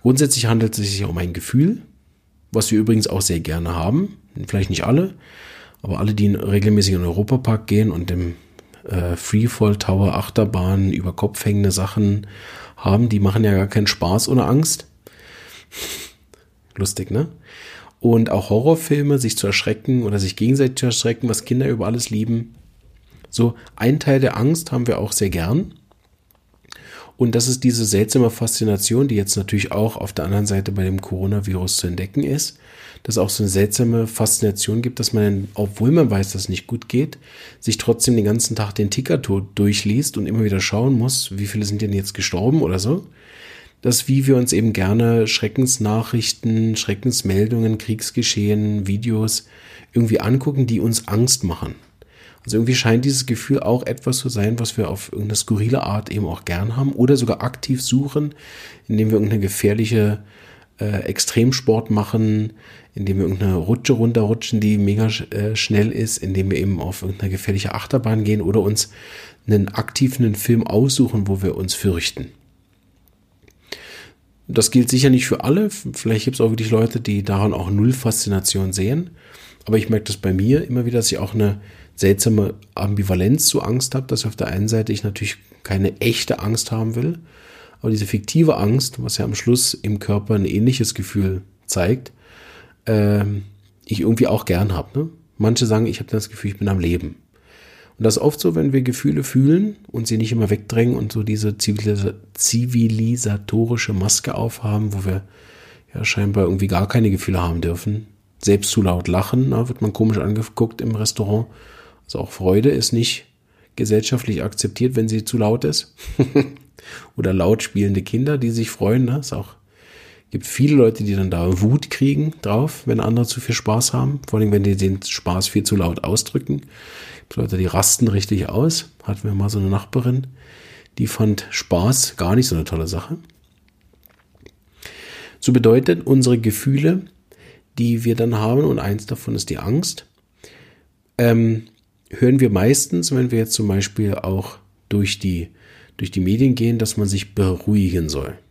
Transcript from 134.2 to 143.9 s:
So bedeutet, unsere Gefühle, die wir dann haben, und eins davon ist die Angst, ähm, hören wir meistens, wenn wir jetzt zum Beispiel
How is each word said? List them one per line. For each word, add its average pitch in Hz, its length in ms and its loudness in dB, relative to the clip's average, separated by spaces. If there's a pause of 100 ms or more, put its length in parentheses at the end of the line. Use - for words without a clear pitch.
So - 120 2
bedeutet, 127 540 4
unsere 123 320 4
Gefühle, 139 640 0 (760)
die 117 260 0
wir 117 100 2
dann 117 220 0
haben, 117 280 2
und 135 140 2
eins 101 280 -4
davon - 280 -6
ist - 160 -6
die - 80 -6
Angst, - 480 -4 (1120)
ähm, 113 460 2 (460)
hören 131 300 4
wir 123 100 6
meistens, 135 640 2
wenn 127 180 2
wir 117 80 2
jetzt 113 140 0
zum 107 160 -2
Beispiel 98 460 0